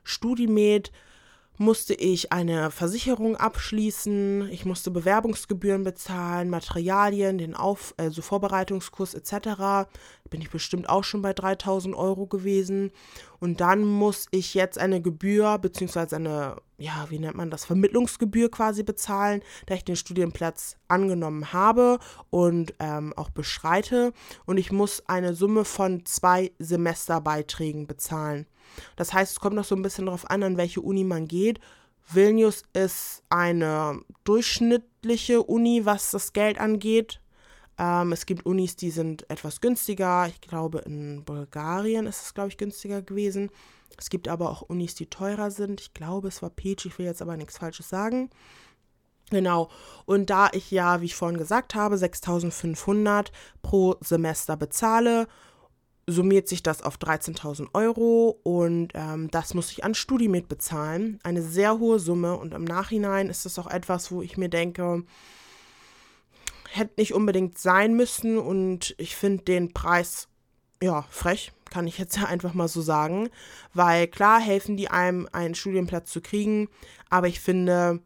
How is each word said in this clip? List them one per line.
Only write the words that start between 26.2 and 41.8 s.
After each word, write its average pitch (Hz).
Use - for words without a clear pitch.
Semesterbeiträgen 160
bezahlen. 147
Das -
heißt, 190
es -
kommt 202
noch 208
so -
ein 190
bisschen 190
drauf 180
an, 196
an 185
welche 175
Uni 196
man 170
geht. 190
Vilnius 214
ist -
eine 160
durchschnittliche 233
Uni, 233
was 202
das -
Geld 208
angeht. 220
Ähm, 175
es -
gibt 175
Unis, 185
die 175
sind 160
etwas 156
günstiger. 185
Ich -
glaube, 160
in 147
Bulgarien 170